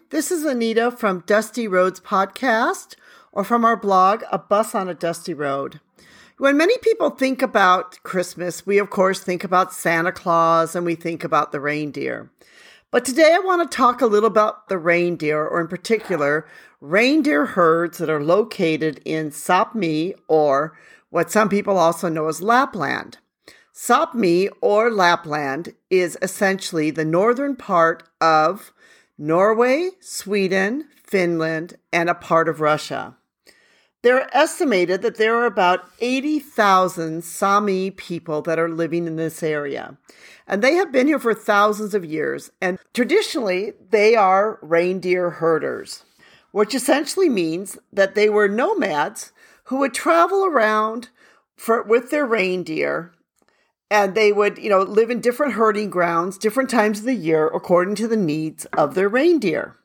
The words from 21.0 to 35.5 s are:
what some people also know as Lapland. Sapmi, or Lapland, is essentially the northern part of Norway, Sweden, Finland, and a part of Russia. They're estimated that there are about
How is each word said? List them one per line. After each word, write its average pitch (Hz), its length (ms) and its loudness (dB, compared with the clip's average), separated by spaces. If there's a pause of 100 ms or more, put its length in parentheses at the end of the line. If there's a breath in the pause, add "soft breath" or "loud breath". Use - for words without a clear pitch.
what 165 220 -2
some 214 180 2
people 196 300 0
also 170 300 0
know 160 180 -4
as 160 160 -6
Lapland. 214 720 -2 (560 soft breath)
Sapmi, 220 760 2 (120)
or 214 300 2
Lapland, 165 800 -2 (160)
is 180 320 0
essentially 185 720 -2
the 156 140 -2
northern 233 500 0
part 170 480 0 (180)
of 160 500 2 (460 soft breath)
Norway, 220 720 2 (100)
Sweden, 196 880 -2 (160)
Finland, 165 720 -2 (180)
and 170 160 0
a 170 60 0
part 165 340 0
of 151 100 -4
Russia. 151 560 -2 (880 soft breath)
They're 254 340 2
estimated 208 680 0
that 226 140 -4
there 226 180 2
are 240 100 0
about 185 380 0 (160)